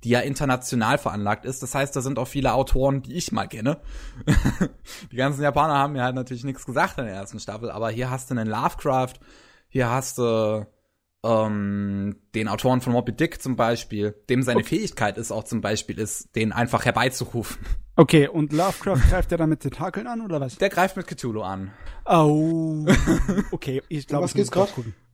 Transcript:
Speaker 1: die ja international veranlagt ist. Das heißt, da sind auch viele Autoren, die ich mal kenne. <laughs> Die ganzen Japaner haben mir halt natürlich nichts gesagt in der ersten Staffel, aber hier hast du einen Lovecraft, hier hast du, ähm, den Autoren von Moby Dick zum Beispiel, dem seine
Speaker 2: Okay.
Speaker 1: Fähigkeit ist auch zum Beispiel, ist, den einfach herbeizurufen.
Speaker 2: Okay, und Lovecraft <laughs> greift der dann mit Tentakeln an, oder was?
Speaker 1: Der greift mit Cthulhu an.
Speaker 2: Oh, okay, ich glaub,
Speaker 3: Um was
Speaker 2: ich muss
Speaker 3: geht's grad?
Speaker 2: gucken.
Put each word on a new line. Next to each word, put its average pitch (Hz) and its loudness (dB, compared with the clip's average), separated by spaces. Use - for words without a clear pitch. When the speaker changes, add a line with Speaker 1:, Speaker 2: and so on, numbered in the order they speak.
Speaker 1:
die 117 -4
ja 120 4
international 131 0
veranlagt 104 -4
ist. 131 -8
Das 123 -10
heißt, 139 -2
da 139 -2
sind 127 -4
auch 127 -4
viele 131 0
Autoren, 135 2
die 123 -12
ich 175 -4
mal 151 -2
kenne. 117 -2
<laughs> - 0
Die - -14
ganzen 135 0
Japaner 147 4
haben 143 2
mir 131 -2
halt 127 0
natürlich 127 -8
nichts 131 -8
gesagt 147 0
in 131 -4
der 104 -8
ersten 98 -12
Staffel, 107 -10
aber 110 -2
hier 120 -4
hast 127 -6
du 135 -2
einen 110 -2
Lovecraft, 131 0
hier 123 0
hast 131 -4
du, 110 0
ähm, 101 0
den 107 -2
Autoren 123 2
von 123 0
Moby 120 0
Dick - -2
zum 131 -2
Beispiel, 113 -2
dem 127 4
seine 120 2
Speaker 2:
Okay. 117 -2
Speaker 1:
Fähigkeit 113 -2
ist 113 -6
auch 107 -4
zum 113 -4
Beispiel, 104 -2
ist, - -8
den 110 0
einfach 117 0
herbeizurufen. 123 -2
Speaker 2:
Okay, 151 8
und 151 0
Lovecraft 180 2
<laughs> - 10
greift 185 2
der 170 0
dann 160 2
mit 160 0
Tentakeln 175 -6
an, 233 -8
oder 180 -4
was? 131 -6
Speaker 1:
Der 190 2
greift 185 2
mit 180 -8
Cthulhu 107 -6
an. 95 -6
Speaker 2:
Oh, 160 4
okay, 135 -6
ich 147 -8
glaub, 143 -2
Speaker 3:
Um - 0
was - -2
Speaker 2:
ich - -2
muss 202 2
Speaker 3:
geht's - -8
grad? 196 2
Speaker 2:
gucken. 113 -8